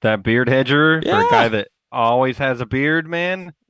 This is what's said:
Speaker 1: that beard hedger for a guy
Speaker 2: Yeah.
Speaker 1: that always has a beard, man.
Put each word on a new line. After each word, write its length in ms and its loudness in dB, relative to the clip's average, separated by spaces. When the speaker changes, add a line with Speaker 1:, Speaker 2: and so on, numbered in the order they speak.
Speaker 1:
that 220 0
beard 260 2
hedger 520 2
for 80 -4
a 200 2
guy 140 4
Speaker 2:
Yeah. 60 2
Speaker 1:
that 180 -4
always 460 0
has 240 -2
a 40 -8
beard, 420 -2
man. 460 -6